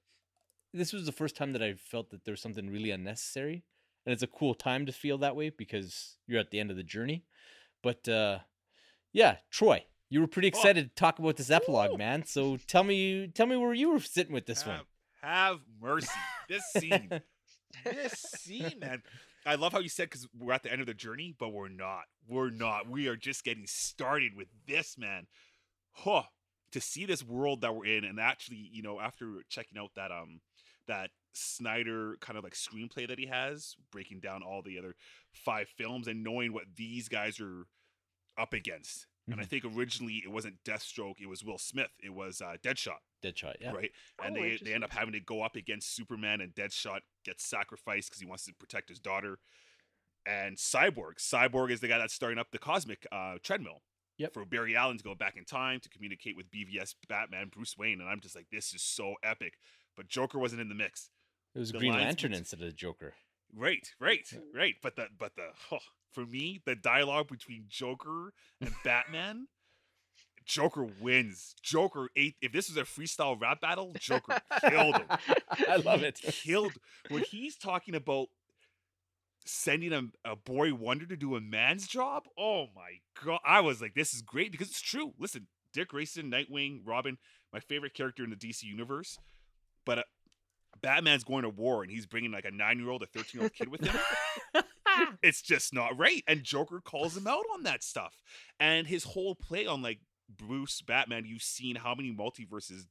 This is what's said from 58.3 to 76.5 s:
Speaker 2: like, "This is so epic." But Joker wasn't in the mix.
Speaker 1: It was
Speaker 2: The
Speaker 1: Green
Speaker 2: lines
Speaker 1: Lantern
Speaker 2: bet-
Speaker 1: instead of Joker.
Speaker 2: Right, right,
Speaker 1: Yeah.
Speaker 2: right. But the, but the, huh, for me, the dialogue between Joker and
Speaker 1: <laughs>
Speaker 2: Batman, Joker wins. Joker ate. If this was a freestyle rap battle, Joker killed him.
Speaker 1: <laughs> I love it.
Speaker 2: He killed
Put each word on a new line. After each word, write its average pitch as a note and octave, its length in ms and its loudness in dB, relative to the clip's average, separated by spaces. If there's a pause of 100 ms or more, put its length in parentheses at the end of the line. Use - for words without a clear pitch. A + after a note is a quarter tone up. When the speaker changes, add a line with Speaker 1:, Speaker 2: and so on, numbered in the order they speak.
Speaker 2:
like, E2+ 160 -18
"This G#2 240 -8
is F2+ 80 -8
so G#2 400 -4
epic." A2 360 -6 (380)
But F#2+ 120 -14
Joker C3 300 -2
wasn't A#2 240 -2
in G#2+ 60 -6
the G#2 60 -10
mix. G#2 360 -6 (440)
Speaker 1:
It - 60 -6
was A2+ 120 -4
Speaker 2:
The A2+ 60 -4
Speaker 1:
Green B2 140 4
Speaker 2:
lines B2 120 4
Speaker 1:
Lantern C#3 280 0
Speaker 2:
bet- F#2+ 80 -2
Speaker 1:
instead F2 220 -10
of E2+ 140 -8
Joker. E2 380 -10 (380)
Speaker 2:
Right, B2+ 460 -2
right, A3+ 320 2
Speaker 1:
Yeah. A#2+ 100 -12 (120)
Speaker 2:
right. F3 300 2
But B2+ 140 -4
the, A2+ 200 -4
but G#2 200 -6
the, E2+ 180 -10
huh, - 240 -8 (340)
for B2 140 -6
me, D3+ 400 -6
the B2+ 80 2
dialogue C#3 540 4
between A2+ 400 -14
Joker D3+ 640 -6 (260)
and - 140 -2
Speaker 1:
<laughs> - 100 -8
Speaker 2:
Batman, D#3+ 640 0 (960)
Joker D3 400 2 (160)
wins. A#2 640 4
Joker C#3+ 540 2
ate. C#3+ 260 4
If B2+ 100 -2
this D3+ 160 0
was D#3 80 -10
a C#3+ 60 2
freestyle C#3+ 580 -2
rap B2+ 200 2
battle, F3+ 380 -2
Joker B3+ 420 0 (200)
killed D4 360 8
him. - 120 2
Speaker 1:
<laughs> - 600 2
I F3+ 80 8
love F#3 260 6
it. D3 160 -2
Speaker 2:
He - 140 -4
killed F#3+ 420 0 (340)